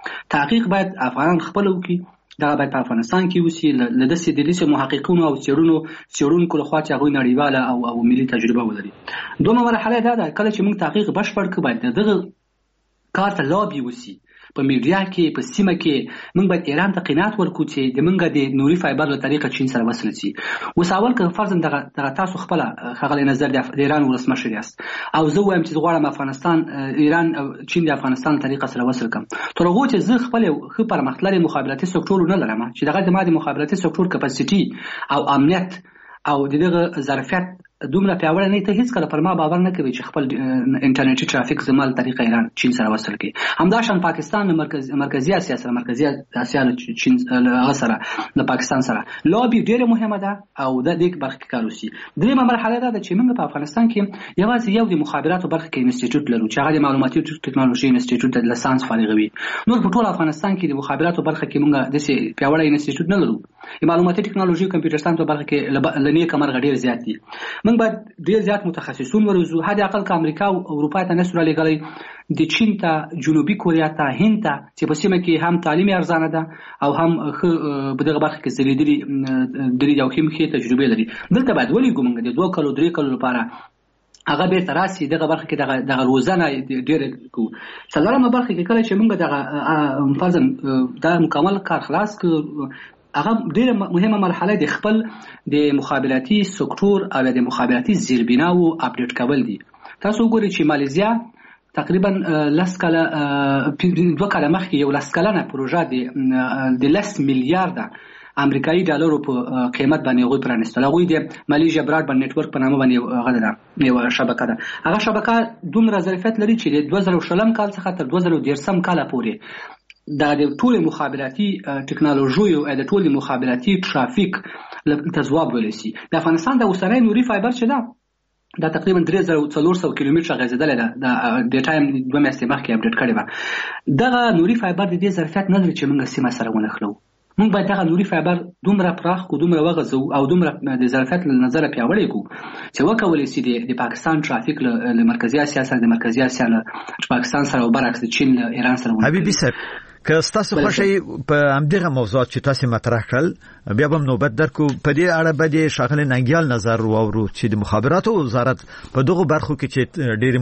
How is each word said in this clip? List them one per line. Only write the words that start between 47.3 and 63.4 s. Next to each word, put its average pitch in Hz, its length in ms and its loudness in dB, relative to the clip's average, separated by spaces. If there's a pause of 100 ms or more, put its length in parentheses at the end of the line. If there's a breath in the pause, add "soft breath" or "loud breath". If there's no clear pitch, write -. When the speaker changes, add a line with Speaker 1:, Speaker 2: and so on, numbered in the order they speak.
Speaker 1:
له 123 180 2
هغه 135 100 2
سره، 117 240 -2 (380 loud breath)
له - 160 0
پاکستان 131 360 0
سره. 110 140 -2 (240 loud breath)
لابي 226 380 2
ډېره 233 260 2
مهمه 220 280 0
ده 196 140 -4 (280)
او 131 220 -2
د 160 180 0
دې 175 240 0
برخه - 140 -8
کې - 100 -20
کار 117 180 -4
وسي. 110 240 -8 (280 loud breath)
دریمه 254 340 2
مرحله 233 280 0
دا 247 100 -2
ده 214 100 -4
چې - 200 -8
موږ 247 180 2
په 160 60 -2
افغانستان 151 480 0
کې 208 80 0 (380 loud breath)
یوازې 226 320 2
یو 226 160 2
د 160 180 0
مخابراتو 156 520 -2
برخه 160 140 -4
کې 135 140 -6
انسټیټیوټ 127 460 0
لرو، 113 180 0
چې 107 120 -4
هغه 147 120 2
د 147 160 4
معلوماتي 135 380 0 (240)
ټکنالوژي 127 420 2
انسټیټیوټ 123 400 2
د 117 220 2
لسانس 131 340 0
فارغوي. 107 400 2 (400 loud breath)
نور 220 160 2
په 185 60 2
ټول 226 160 2
افغانستان 175 500 0
کې 165 160 -2
د 139 80 -2
مخابراتو 156 480 -2
برخه 151 240 -2
کې - 80 0
موږ 147 120 4 (200)
داسې 147 220 0 (260)
پیاوړی 151 320 2
انسټیټیوټ 147 380 0
نه 196 160 4
لرو. 113 120 0 (460 loud breath)